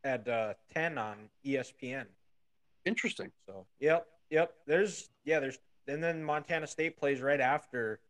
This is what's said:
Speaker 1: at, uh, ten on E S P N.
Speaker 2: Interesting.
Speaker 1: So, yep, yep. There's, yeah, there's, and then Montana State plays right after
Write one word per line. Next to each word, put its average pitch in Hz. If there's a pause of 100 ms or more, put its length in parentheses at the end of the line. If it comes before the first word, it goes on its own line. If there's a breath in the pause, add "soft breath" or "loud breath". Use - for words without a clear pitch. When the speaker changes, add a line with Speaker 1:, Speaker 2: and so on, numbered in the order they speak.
Speaker 1:
at, 123
uh, 113 (180)
ten 160
on 107 (140)
E 135
S 127
P 127
N. 131 (800)
Speaker 2:
Interesting. 185 (160)
Speaker 1:
So, 95 (140)
yep, 160 (220)
yep. 160 (140)
There's, 180 (140)
yeah, 156
there's, 135 (300)
and 147
then 160
Montana 151
State 160
plays 139
right 139
after 127 (100)